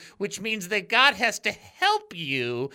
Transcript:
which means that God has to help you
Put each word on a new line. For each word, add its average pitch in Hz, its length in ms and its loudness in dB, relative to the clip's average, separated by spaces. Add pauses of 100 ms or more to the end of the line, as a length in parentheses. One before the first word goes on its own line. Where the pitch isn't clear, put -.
(180)
which 202 240 -6
means 214 260 -4
that 196 220 -2
God 247 260 6
has 214 240 -2
to - 120 -2
help 415 640 -2
you 135 600 -2